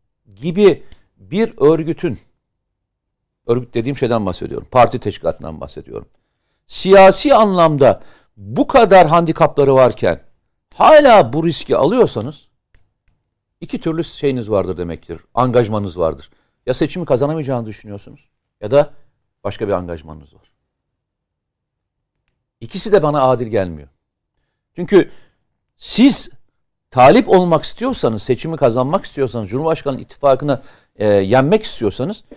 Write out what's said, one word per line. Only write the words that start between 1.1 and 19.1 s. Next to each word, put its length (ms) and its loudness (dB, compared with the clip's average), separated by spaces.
bir 400 -6
örgütün, 640 -2
örgüt 260 -4
dediğim 240 -6
şeyden 280 -2
bahsediyorum, 460 -10
parti 280 2
teşkilatından 600 -8
bahsediyorum. 460 -18
Siyasi 680 4
anlamda 680 2
bu 300 -6
kadar 400 6
handikapları 680 0
varken 460 0
hala 580 6
bu 120 -4
riski 300 -4
alıyorsanız 720 -2
iki 180 -10
türlü 240 -4
şeyiniz 460 -6
vardır 280 -2
demektir, 420 -12
angajmanınız 680 -2
vardır. 300 -4
Ya 80 -6
seçimi 320 -6
kazanamayacağını 600 -4
düşünüyorsunuz 640 -20
ya 100 -8
da 220 0